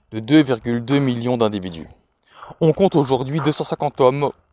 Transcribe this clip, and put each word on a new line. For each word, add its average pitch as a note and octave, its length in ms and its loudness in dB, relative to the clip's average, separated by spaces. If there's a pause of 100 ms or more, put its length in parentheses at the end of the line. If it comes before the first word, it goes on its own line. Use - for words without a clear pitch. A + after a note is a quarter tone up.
(120)
de A2 80 -8
deux C#3+ 240 4
virgule A#2+ 420 -2
deux C#3 140 0
millions B2 380 -2
d'individus. F#2 520 -4 (720)
On D#3+ 120 4
compte F#3 220 2
aujourd'hui C#3 460 0
deux C#3+ 100 0
cent D3+ 120 -6
cinquante - 360 -6
hommes C3+ 320 2 (220)